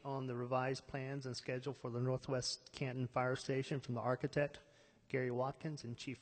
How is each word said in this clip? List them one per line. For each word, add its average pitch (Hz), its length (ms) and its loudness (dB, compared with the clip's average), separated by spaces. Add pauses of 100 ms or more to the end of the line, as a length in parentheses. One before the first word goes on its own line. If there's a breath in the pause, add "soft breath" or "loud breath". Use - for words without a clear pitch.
on 135 240 -2
the 123 80 0
revised 127 500 2
plans 135 400 -4
and 123 100 -4
schedule 127 380 -2
for - 160 -6
the 120 120 0
Northwest 131 720 0
Canton 127 340 -2
Fire 127 300 4
Station 135 420 0
from 127 160 -4
the 117 60 0
architect, 139 580 2 (480 loud breath)
Gary 127 240 2
Watkins, 135 540 -2
and 120 100 -6
Chief 131 260 -6